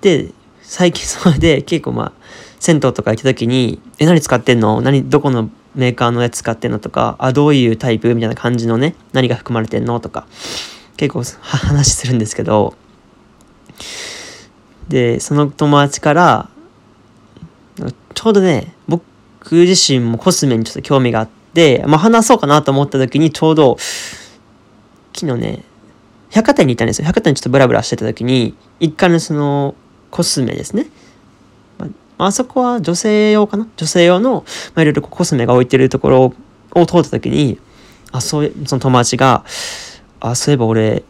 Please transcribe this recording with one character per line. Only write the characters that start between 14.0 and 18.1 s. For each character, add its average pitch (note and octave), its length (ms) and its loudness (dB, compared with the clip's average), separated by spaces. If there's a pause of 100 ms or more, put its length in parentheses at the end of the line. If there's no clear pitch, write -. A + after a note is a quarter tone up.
で、 B2 320 -2
そ - 140 -6
の D3 140 2
友 D3 300 0
達 C#3+ 220 0
か D3 140 0
ら、 D#3 340 2 (1700)